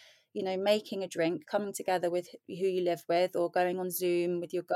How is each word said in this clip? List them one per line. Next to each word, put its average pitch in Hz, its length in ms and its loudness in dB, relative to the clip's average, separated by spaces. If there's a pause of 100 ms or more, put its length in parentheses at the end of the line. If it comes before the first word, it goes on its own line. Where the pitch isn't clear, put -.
(340)
you 208 100 -4
know, 190 140 -2
making 202 460 0
a 185 40 -6
drink, 170 400 0
coming 202 260 -2
together 175 380 0
with 180 160 -2 (200)
who - 60 -10
you 185 300 0
live 170 260 0
with, 180 260 2
or 170 140 0
going 180 300 0
on 185 100 -4
Zoom 175 500 0
with 170 140 -8
your 175 100 -2 (120)